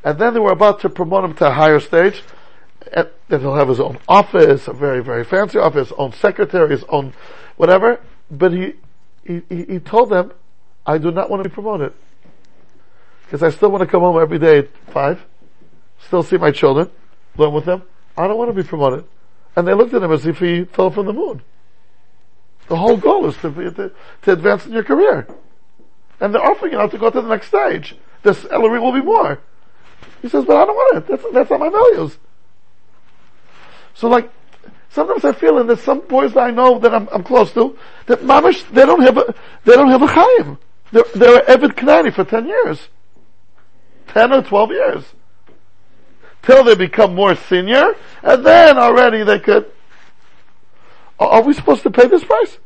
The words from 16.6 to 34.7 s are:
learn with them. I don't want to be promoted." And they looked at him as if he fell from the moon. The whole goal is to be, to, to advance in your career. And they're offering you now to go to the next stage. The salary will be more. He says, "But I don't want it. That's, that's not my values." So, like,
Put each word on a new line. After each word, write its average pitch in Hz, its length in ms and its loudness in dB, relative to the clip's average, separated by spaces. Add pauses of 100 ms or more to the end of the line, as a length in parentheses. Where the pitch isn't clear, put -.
learn 147 160 0
with 147 120 -4
them. 180 180 -4 (340)
I 175 120 -4
don't 214 100 -6
want 233 160 -6
to 190 80 -6
be - 60 -10
promoted." 139 360 -4 (520)
And 175 100 -2
they 190 80 0
looked 233 200 0
at 220 80 -2
him 165 100 -2
as 143 140 -2
if 165 120 -6
he 175 260 -4
fell 185 260 -2
from 196 160 -6
the 208 60 -8
moon. 254 300 -8 (1300)
The 165 80 -6
whole 214 200 2
goal 339 300 0
is 147 120 -6
to 165 120 -8
be, 160 140 -12
to, 190 280 -12 (300)
to 190 100 0
advance 185 340 -2
in 233 60 -16
your 226 120 -6
career. 277 420 0 (920)
And 202 160 -4
they're - 100 0
offering 330 280 -2
you 214 60 -6
now 208 80 -2
to - 120 -10
go 226 120 -2
to - 100 -4
the 226 80 -10
next 220 200 -6
stage. - 460 -4 (280)
The 202 100 2
salary 226 460 -2
will 247 140 -2
be 262 100 -2
more. 339 380 -2 (840)
He 240 60 -12
says, 277 160 -2
"But 285 120 2
I 320 80 4
don't 415 100 -2
want 508 220 2
it. - 100 -10
That's, - 260 -6
that's 254 180 0
not - 100 -2
my 311 100 -2
values." 415 480 0 (1700)
So, - 160 -6
like, 240 220 0 (580)